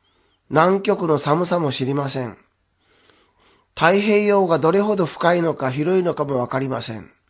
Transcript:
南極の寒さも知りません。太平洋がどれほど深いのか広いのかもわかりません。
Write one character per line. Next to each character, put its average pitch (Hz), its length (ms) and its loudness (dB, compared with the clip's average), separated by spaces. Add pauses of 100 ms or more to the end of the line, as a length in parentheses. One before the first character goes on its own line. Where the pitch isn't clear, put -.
(500)
南 180 320 4
極 196 260 -2
の 151 100 2
寒 156 280 0
さ 175 140 0
も 147 120 -2
知 127 140 -4
り 139 80 -2
ま 139 160 -2
せ 131 160 -4
ん。 104 120 -12 (1400)
太 180 260 2
平 208 180 2
洋 202 280 2
が 165 140 0
ど 160 120 2
れ 196 100 2
ほ 208 160 -2
ど 180 80 0
深 170 300 0
い 175 60 0
の 165 120 0
か 131 180 -4
広 156 280 0
い 180 40 0
の 165 100 -2
か 147 120 -4
も 139 140 -2
わ 120 80 -2
か 131 120 -4
り 135 80 -4
ま 123 140 -6
せ 113 160 -8
ん。 82 120 -18 (200)